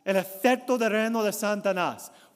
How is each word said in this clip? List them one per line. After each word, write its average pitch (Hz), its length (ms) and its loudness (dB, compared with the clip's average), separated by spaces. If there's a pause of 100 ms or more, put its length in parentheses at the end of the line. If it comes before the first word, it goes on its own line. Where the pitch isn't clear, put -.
El 196 120 0
efecto 247 640 2
del 226 120 0
reino 226 320 0
de 208 100 0
Satanás, 190 800 -2 (240)